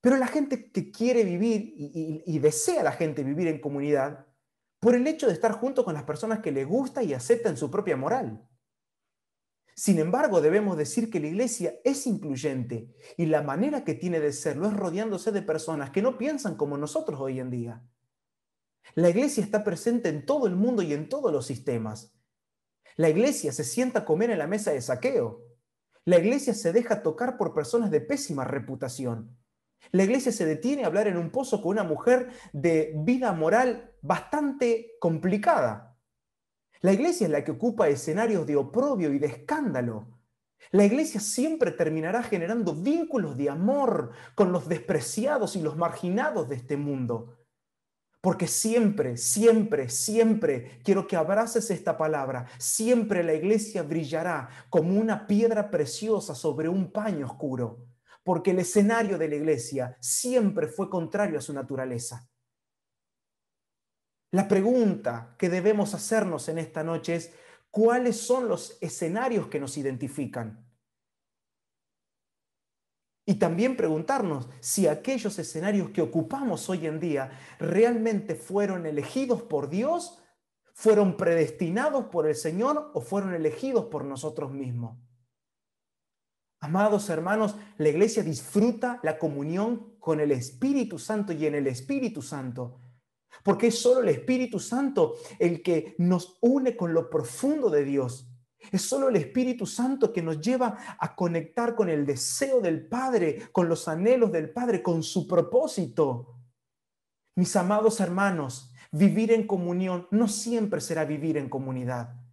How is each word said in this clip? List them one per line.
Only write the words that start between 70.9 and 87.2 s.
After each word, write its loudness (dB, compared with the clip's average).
Y 2
también 0
preguntarnos -2
si 0
aquellos -2
escenarios -2
que 0
ocupamos -2
hoy -4
en -4
día -4
realmente 2
fueron -2
elegidos -2
por -4
Dios, -2
fueron 6
predestinados 0
por 0
el 2
Señor -2
o -2
fueron -4
elegidos 0
por -6
nosotros -8
mismos. -8
Amados 2
hermanos, 0